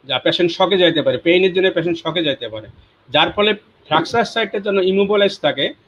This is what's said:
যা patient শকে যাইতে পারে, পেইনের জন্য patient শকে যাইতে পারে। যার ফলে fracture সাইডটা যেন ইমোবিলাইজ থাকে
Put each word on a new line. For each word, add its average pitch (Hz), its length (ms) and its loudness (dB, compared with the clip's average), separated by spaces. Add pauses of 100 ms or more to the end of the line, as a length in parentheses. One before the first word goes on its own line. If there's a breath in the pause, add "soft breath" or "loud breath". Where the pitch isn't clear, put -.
যা 131 120 -2
patient 170 320 0
শকে 185 260 0
যাইতে 170 240 4
পারে, 131 160 0
পেইনের 180 360 2
জন্য 185 180 2
patient 170 260 -2
শকে 165 260 -4
যাইতে 135 260 -4
পারে। 107 180 -12 (420 soft breath)
যার 156 220 0
ফলে 208 220 0
fracture 202 720 -2
সাইডটা 214 340 -4
যেন 196 200 -2
ইমোবিলাইজ 196 600 0
থাকে 143 340 -2 (140)